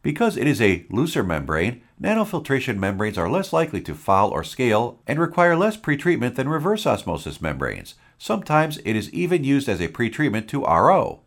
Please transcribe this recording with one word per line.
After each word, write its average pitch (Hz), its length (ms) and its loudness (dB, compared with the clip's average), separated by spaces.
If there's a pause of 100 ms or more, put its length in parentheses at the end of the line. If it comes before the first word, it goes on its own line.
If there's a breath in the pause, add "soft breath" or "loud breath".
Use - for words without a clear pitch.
Because 208 380 0
it 143 80 0
is 117 160 2
a 95 260 2
looser 143 340 0
membrane, 80 600 -2 (180 soft breath)
nanofiltration 139 760 -2
membranes 101 400 -2
are 87 100 0
less 185 240 -2
likely 160 300 0
to 78 120 -8
foul 98 360 2
or 82 120 -4
scale 117 640 0
and 147 120 -2
require 170 360 2
less 214 220 2
pretreatment 147 600 0
than 131 120 -2
reverse 160 380 -2
osmosis 87 560 -4
membranes. 67 520 -6 (220 soft breath)
Sometimes 156 720 0
it 110 100 0
is 107 160 -4
even 175 320 0
used 139 240 2
as 90 140 0
a 82 60 -2
pretreatment 113 600 -2
to 139 160 -4
R 90 260 6
O. - 360 0